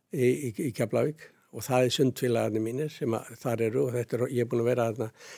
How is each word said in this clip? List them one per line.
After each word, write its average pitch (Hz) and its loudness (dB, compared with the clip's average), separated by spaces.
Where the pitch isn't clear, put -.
í, 127 4
í, 131 0
í 147 -2
Keflavík. 127 0
Og 113 -12
það 127 4
er 120 0
sundfélagarnir 117 2
mínir 139 -4
sem 117 -2
að, - -6
þar 117 -2
eru 120 2
og 123 -2
þetta 120 -2
er, 120 0
ég 120 0
er 117 -4
búin 120 2
að 117 2
vera 120 2
þarna, 110 -4